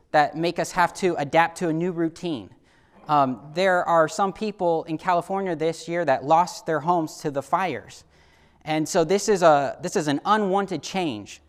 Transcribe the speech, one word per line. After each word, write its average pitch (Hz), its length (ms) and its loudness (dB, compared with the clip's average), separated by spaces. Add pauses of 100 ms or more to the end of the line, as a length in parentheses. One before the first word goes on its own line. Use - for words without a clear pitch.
(100)
that 151 240 4
make 170 240 -2
us 165 140 -4
have 175 220 2
to 175 240 0
adapt 160 400 2
to 180 100 -2
a 156 40 0
new 175 200 -2
routine. 165 560 -6 (600)
Um, 139 440 2
there 180 320 2
are 165 240 4
some 196 240 -2
people 180 520 -2
in 160 120 -4
California 185 580 -2
this 160 320 -4
year 170 200 -4
that 131 180 0
lost 165 400 2
their 156 160 0
homes 160 380 0
to 156 120 -6
the 135 120 -4
fires. 170 640 -4 (600)
And 156 240 -2
so 170 160 2
this 190 240 0
is 190 140 2
a, 143 400 4
this 180 140 -8
is 151 120 0
an 143 160 0
unwanted 196 580 0
change. 131 640 -8